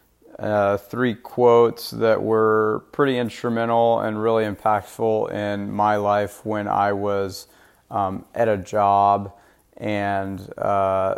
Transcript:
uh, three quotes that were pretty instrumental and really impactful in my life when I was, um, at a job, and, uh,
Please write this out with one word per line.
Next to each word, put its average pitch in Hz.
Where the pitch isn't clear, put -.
uh, 101
three 120
quotes 117
that 110
were 110
pretty 135
instrumental 117
and 107
really 113
impactful 107
in 101
my 104
life 101
when 107
I 101
was, 98
um, 95
at 113
a 104
job, 101
and, 101
uh, 95